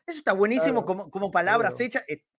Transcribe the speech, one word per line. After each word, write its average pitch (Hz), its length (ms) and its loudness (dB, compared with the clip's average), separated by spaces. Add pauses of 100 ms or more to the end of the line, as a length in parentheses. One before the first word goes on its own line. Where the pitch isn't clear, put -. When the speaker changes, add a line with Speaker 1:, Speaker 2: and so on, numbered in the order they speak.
Speaker 1:
eso 339 120 -8
está - 140 0
buenísimo 220 520 2
Speaker 2:
Claro. - 20 -6
Speaker 1:
como, 190 240 -4
como 196 200 -4
palabras 190 440 2
Speaker 2:
Claro. 240 120 -2
Speaker 1:
hechas, 247 220 -6
eh, 147 140 -8 (160)